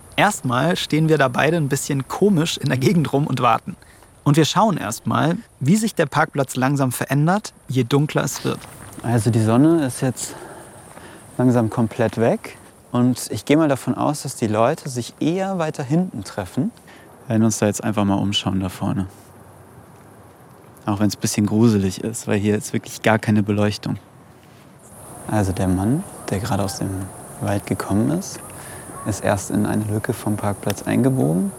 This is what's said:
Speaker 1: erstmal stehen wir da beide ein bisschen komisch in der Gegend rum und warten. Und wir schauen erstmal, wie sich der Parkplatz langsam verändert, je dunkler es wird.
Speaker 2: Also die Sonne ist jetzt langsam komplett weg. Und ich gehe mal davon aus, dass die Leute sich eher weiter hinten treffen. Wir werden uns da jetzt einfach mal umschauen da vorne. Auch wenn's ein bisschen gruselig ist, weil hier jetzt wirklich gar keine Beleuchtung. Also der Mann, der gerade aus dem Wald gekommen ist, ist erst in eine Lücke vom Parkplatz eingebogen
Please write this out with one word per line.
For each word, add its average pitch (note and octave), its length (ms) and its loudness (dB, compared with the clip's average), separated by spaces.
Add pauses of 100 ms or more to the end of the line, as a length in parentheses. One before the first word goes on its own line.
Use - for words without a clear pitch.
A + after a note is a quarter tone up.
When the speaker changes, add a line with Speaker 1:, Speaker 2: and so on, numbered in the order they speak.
(180)
Speaker 1:
erstmal D3+ 580 2
stehen D#3 320 0
wir D#3 120 4
da C3+ 100 4
beide C#3 260 2
ein D3+ 140 0
bisschen C#3 400 -2
komisch F#3 480 2
in - 100 -4
der C3 120 0
Gegend D#3 340 2
rum C#3+ 140 2
und B2+ 140 -2
warten. A#2 360 2 (500)
Und C#3+ 100 6
wir D#3+ 80 6
schauen G3 320 2
erstmal, A#2 600 -2 (220)
wie C#3 160 4
sich A3 180 -2
der D#3+ 140 0
Parkplatz C#3+ 480 0
langsam C3+ 360 2
verändert, D#3+ 640 0 (140)
je B2+ 160 0
dunkler C#3+ 400 0
es - 200 -6
wird. B2+ 140 -4 (460)
Speaker 2:
Also A#2+ 260 2
die A2+ 140 2
Sonne C#3+ 420 4
ist B2 160 -6
jetzt - 320 -4 (1040)
langsam A#2+ 320 4
komplett A2+ 480 0
weg. B2+ 400 0 (340)
Und B2 380 0
ich - 160 -8
gehe C#3+ 100 4
mal D#3+ 120 4
davon C3 260 -2
aus, C#3+ 300 -2
dass C3+ 120 -10
die A#2 120 -2
Leute A#2 420 0
sich B2 300 -8
eher F#3+ 400 -2
weiter D#3 240 -4
hinten D3 400 -2
treffen. B2+ 480 -4 (560)
Wir A#2 80 -2
werden A2 80 4
uns A2+ 160 2
da G#2+ 80 2
jetzt G2+ 160 -2
einfach G#2+ 200 0
mal G2 120 2
umschauen G2 460 -2
da F#2+ 80 -2
vorne. G2 360 -4 (1800)
Auch G#2 140 -2
wenn's G#2 180 0
ein - 40 -8
bisschen G#2+ 260 0
gruselig G#2+ 560 4
ist, A2 240 -6
weil G#2+ 120 0
hier G#2 140 2
jetzt - 200 -4
wirklich - 280 -8
gar A2 160 4
keine G#2+ 240 2
Beleuchtung. G#2 560 -2 (1300)
Also G2+ 220 0
der F#2+ 160 0
Mann, G2+ 360 0 (260)
der G2+ 100 -2
gerade G2+ 240 -2
aus F#2+ 140 -4
dem G2 120 -4 (520)
Wald G2+ 240 -2
gekommen G#2+ 460 0
ist, F3+ 280 -6 (680)
ist G#2+ 160 -4
erst G#2 260 -2
in G2+ 160 2
eine G#2+ 200 -2
Lücke G#2+ 280 -2
vom G#2 240 -2
Parkplatz - 460 -4
eingebogen C3 760 2